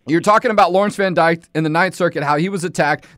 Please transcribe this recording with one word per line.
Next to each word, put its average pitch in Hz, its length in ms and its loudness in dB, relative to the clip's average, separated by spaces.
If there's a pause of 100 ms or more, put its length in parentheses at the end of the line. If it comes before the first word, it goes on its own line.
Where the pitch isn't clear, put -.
you're 160 140 0
talking 214 300 2
about 202 200 4
Lawrence 202 260 0
Van 190 180 -2
Dyke 165 300 0 (100)
in 156 100 -2
the 156 60 -2
Ninth 175 240 0
Circuit, 165 280 -2
how 147 140 0
he 175 140 -2
was 190 120 -6
attacked. 151 440 -2 (120)